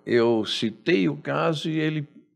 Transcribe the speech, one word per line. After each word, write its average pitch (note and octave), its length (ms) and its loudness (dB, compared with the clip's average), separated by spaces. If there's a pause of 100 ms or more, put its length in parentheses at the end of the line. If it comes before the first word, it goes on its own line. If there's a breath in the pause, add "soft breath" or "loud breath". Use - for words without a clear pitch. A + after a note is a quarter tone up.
Eu A#2 400 2
citei E3+ 640 0
o D3 80 -2
caso D3+ 540 -2
e D#3 80 -2
ele D#3 300 -2 (260)